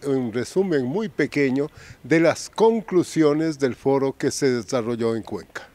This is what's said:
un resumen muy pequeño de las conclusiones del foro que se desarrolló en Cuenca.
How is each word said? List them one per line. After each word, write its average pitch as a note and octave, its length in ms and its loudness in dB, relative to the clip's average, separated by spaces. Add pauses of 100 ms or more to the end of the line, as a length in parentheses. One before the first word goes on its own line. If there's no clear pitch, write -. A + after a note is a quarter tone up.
un C3 260 -2
resumen C#3+ 540 -2
muy F#3 240 -4
pequeño C#3+ 580 0 (340)
de D3+ 180 2
las D#3+ 280 2
conclusiones D#3+ 1080 2
del C3+ 160 0
foro C3+ 420 0
que C#3 140 -2
se C3+ 200 0
desarrolló A#2 640 -2
en A2 80 -6
Cuenca. - 520 -14